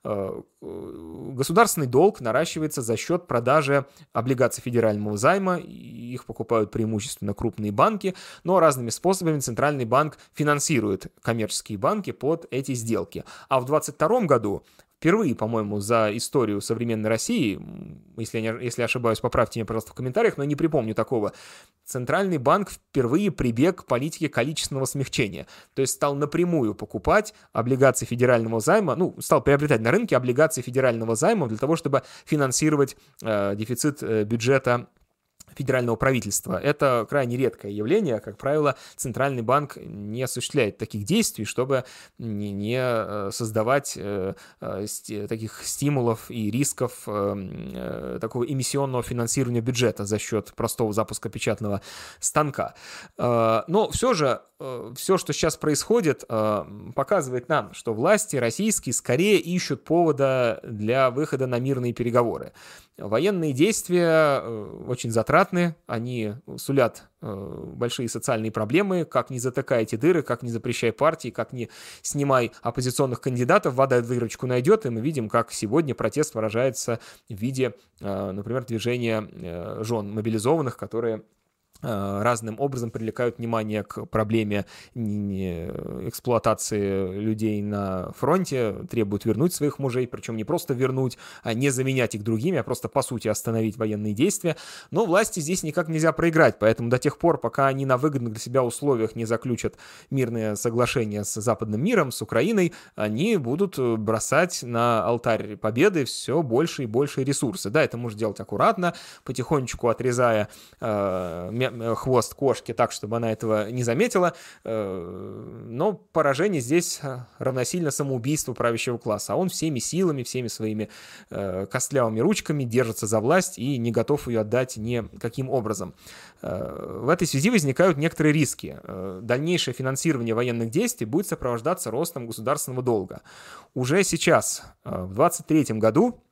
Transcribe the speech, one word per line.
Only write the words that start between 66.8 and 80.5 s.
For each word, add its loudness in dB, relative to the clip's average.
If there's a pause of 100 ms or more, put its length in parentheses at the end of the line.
э, -10 (100)
большие -4
социальные -2
проблемы. 0
Как -2
ни -8
затыкай 0
эти -2
дыры, 2
как -4
ни -6
запрещай -2
партии, 0
как -6
ни -8 (320)
снимай 2 (100)
оппозиционных 0
кандидатов, 2
вода 4
дырочку -4
найдет, 2
и -2
мы -4
видим, -2
как 0
сегодня 0
протест -2
выражается 0 (300)
в -10
виде, -2 (260)
э, -4
например, -4
движения, -2
э, -8
жен -2
мобилизованных, 0